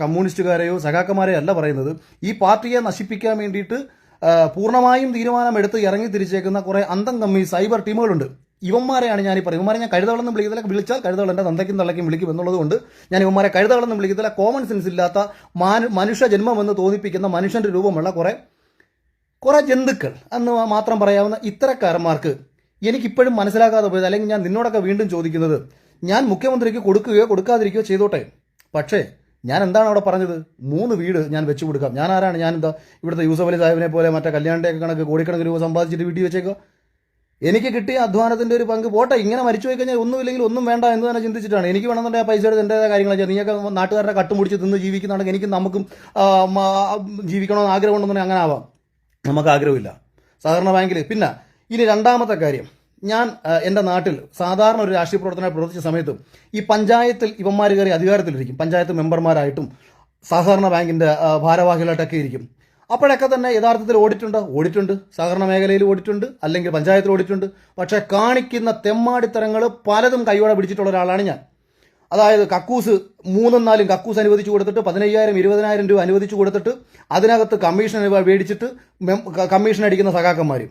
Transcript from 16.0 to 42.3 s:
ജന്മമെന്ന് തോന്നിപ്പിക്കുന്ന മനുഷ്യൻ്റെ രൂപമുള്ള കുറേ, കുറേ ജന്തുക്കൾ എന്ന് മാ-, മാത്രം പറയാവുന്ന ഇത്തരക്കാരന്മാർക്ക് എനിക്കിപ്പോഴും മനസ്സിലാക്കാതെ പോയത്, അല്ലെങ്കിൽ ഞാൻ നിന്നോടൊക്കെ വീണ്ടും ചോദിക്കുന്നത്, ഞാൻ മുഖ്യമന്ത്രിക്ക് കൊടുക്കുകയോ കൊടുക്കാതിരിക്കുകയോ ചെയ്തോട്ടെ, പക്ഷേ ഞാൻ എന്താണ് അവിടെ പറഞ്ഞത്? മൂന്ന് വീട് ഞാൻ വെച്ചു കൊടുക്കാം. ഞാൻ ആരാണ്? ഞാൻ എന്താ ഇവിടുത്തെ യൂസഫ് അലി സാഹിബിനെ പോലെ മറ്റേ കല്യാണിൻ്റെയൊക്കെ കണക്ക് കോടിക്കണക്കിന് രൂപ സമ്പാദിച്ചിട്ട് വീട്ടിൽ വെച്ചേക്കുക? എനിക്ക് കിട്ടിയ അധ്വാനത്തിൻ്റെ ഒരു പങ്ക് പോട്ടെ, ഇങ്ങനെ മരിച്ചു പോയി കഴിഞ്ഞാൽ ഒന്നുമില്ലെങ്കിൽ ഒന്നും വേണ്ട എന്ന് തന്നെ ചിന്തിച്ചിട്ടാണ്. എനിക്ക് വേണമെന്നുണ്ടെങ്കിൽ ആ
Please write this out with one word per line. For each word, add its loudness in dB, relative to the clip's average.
ജന്മമെന്ന് 0
തോന്നിപ്പിക്കുന്ന -2
മനുഷ്യൻ്റെ -2
രൂപമുള്ള 0
കുറേ, -2
കുറേ 6
ജന്തുക്കൾ 0
എന്ന് -2
മാ-, -2
മാത്രം 0
പറയാവുന്ന 2
ഇത്തരക്കാരന്മാർക്ക് 0
എനിക്കിപ്പോഴും 0
മനസ്സിലാക്കാതെ 2
പോയത്, 0
അല്ലെങ്കിൽ -2
ഞാൻ -2
നിന്നോടൊക്കെ 0
വീണ്ടും 0
ചോദിക്കുന്നത്, 0
ഞാൻ 2
മുഖ്യമന്ത്രിക്ക് 0
കൊടുക്കുകയോ 4
കൊടുക്കാതിരിക്കുകയോ 0
ചെയ്തോട്ടെ, 0
പക്ഷേ -2
ഞാൻ -2
എന്താണ് 2
അവിടെ 2
പറഞ്ഞത്? -2
മൂന്ന് -2
വീട് 0
ഞാൻ -2
വെച്ചു -4
കൊടുക്കാം. -2
ഞാൻ -2
ആരാണ്? 0
ഞാൻ 0
എന്താ -2
ഇവിടുത്തെ -4
യൂസഫ് 2
അലി 0
സാഹിബിനെ 2
പോലെ 2
മറ്റേ -2
കല്യാണിൻ്റെയൊക്കെ -2
കണക്ക് -4
കോടിക്കണക്കിന് -2
രൂപ -2
സമ്പാദിച്ചിട്ട് -2
വീട്ടിൽ -2
വെച്ചേക്കുക? -4
എനിക്ക് 0
കിട്ടിയ -2
അധ്വാനത്തിൻ്റെ 0
ഒരു -2
പങ്ക് -2
പോട്ടെ, 2
ഇങ്ങനെ -2
മരിച്ചു -2
പോയി -4
കഴിഞ്ഞാൽ -2
ഒന്നുമില്ലെങ്കിൽ -4
ഒന്നും -2
വേണ്ട 0
എന്ന് -2
തന്നെ -2
ചിന്തിച്ചിട്ടാണ്. -2
എനിക്ക് -2
വേണമെന്നുണ്ടെങ്കിൽ -2
ആ 0